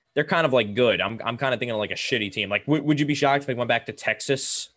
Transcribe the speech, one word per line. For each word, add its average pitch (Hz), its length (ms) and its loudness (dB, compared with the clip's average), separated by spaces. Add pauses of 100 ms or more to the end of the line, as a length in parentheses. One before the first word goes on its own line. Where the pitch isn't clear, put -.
(140)
they're - 100 2
kind 165 220 2
of, 131 60 2
like, 107 220 2
good. 110 260 4
I'm, 107 240 -4
I'm 117 120 -4
kind 131 160 0
of 113 80 -2
thinking 120 120 -4
of, 107 60 -2
like, 101 120 -4
a 92 40 -6
shitty 107 380 -2
team. 104 160 -4
Like, 101 180 0
w-, 151 160 2
would 147 180 2
you 147 60 2
be 143 80 0
shocked 139 280 2
if 143 40 -12
they 131 80 -2
went 117 140 -4
back 117 180 0
to - 60 -10
Texas? - 840 -4